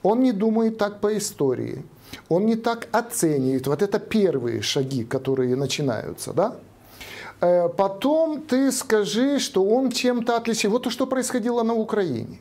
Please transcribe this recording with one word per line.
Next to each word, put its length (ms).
он 180
не 100
думает 460
так 240
по 160
истории, 640
он 160
не 100
так 380
оценивает. 720
Вот 140
это 180
первые 600
шаги, 420
которые 540
начинаются, 760
да? 220
Э, 260
потом 720
ты 300
скажи, 680
что 260
он 260
чем-то 460
отличается. 320
Вот 140
то, 60
что 180
происходило 560
на 100
Украине. 680